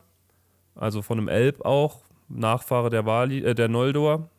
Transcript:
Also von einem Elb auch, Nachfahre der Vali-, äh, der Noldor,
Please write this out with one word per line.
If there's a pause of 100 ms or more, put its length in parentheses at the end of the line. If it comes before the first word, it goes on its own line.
(760)
Also
von
einem
Elb
auch, (280)
Nachfahre
der
Vali-,
äh,
der
Noldor, (100)